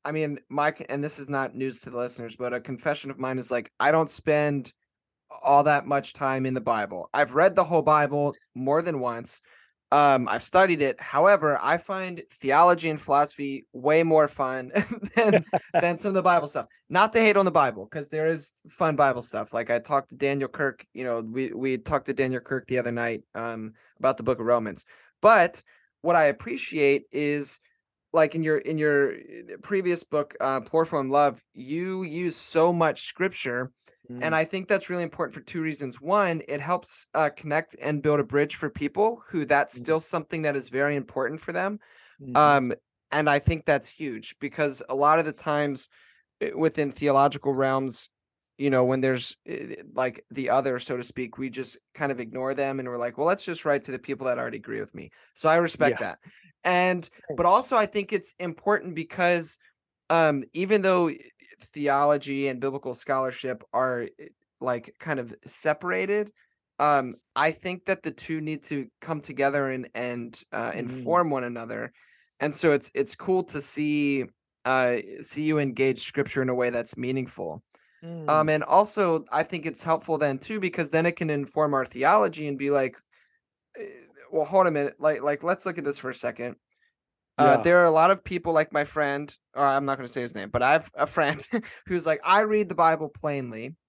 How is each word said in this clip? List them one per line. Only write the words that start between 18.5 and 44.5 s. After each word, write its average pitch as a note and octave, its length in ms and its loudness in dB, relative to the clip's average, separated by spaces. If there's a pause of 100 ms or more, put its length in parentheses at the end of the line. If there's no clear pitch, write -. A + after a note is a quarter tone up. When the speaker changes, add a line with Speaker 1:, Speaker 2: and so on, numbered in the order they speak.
Speaker 1:
fun D#3+ 260 0
Bible C3+ 280 2
stuff. - 300 -8
Like, A#2 160 -4
I A#2 120 2
talked C#3 300 -2
to C#3 60 -18
Daniel C#3 320 0
Kirk, C#3 360 -4 (100)
you B2 100 -10
know, A#2 160 -2
we, A#2 320 -6
we C3 240 -4
talked C3+ 300 -4
to C3+ 80 -4
Daniel C3 260 -2
Kirk C3 280 -8
the B2+ 100 -2
other A#2+ 140 -4
night, A#2 300 -4 (120)
um, A2+ 380 -10 (260)
about C3 180 0
the - 60 -14
book A#2+ 160 0
of A2+ 80 -6
Romans. A2+ 380 0 (380)
But G3 380 6 (420)
what E3+ 140 2
I D#3 100 6
appreciate C#3 840 0
is, D3 480 -4 (540)
like, D#3+ 240 4
in D#3+ 80 -2
your, D#3 140 2
in D#3 200 -4
your, C#3+ 360 2
uh, - 480 -16
previous F3+ 420 -2
book, D3 360 -4
uh, C3+ 200 0
Pour D#3+ 240 0
From C#3 260 -4
Love, C#3+ 320 2 (100)
you F3+ 520 -6
use E3 320 -6
so E3 360 2
much E3 340 0
Scripture. C3 680 -6 (380)
Speaker 2:
Mm. B2 120 -12
Speaker 1:
And D#3+ 120 0
I D#3+ 100 2
think F#3 220 -6
that's F#3+ 240 -2
really F3 140 -2
important D#3 300 -6
for - 80 -14
two E3 200 -8
reasons. C#3+ 380 -8
One, E3+ 480 0
it C#3+ 120 -4
helps, F3 540 -6
uh, D3+ 160 2
connect D3+ 500 -4
and D3 220 -2
build D3 160 2
a C#3 60 0
bridge C#3+ 320 0
for D3+ 120 -6
people G#3 600 -2
who D3+ 160 -4
that's C#3+ 320 2
Speaker 2:
Mm. - 20 -12
Speaker 1:
still D#3 220 0
something D#3+ 420 -6
that D3 140 0
is B2+ 120 -6
very C#3+ 280 0
important C3+ 440 -4
for - 120 -10
them. F#3+ 260 -4 (420)
Speaker 2:
Mm-hmm. B2+ 160 -4
Speaker 1:
Um, C#3 380 6 (380)
and D3+ 180 2
I C#3+ 80 4
think D#3+ 280 0
that's D3 200 2
huge, B2 540 -10
because C#3+ 480 -4